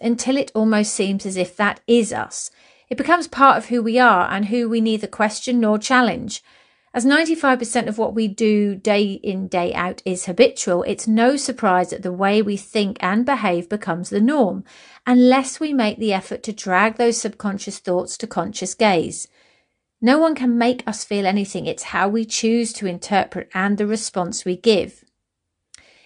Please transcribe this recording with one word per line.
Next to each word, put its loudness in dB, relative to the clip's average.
until 0
it -2
almost 2
seems -2
as -6
if -4
that -2
is 4
us. -8
It -8
becomes 0
part 4
of -6
who 0
we 0
are 4
and -2
who -2
we 0
neither 0
question -2
nor 2
challenge. 0
As -2
ninety-five 2
percent -2
of -6
what -2
we 0
do 2
day 0
in, -4
day -2
out -6
is -4
habitual, 2
it's -6
no 4
surprise 0
that -10
the -4
way 0
we -2
think -4
and 0
behave 0
becomes -4
the 0
norm, 2
unless 4
we -2
make 0
the 0
effort -6
to -8
drag 0
those 2
subconscious -6
thoughts -4
to -10
conscious -6
gaze. 0
No 4
one 2
can 0
make 0
us -6
feel -2
anything. -2
It's -6
how 0
we -2
choose -2
to -8
interpret -4
and 0
the -2
response -4
we -2
give. 0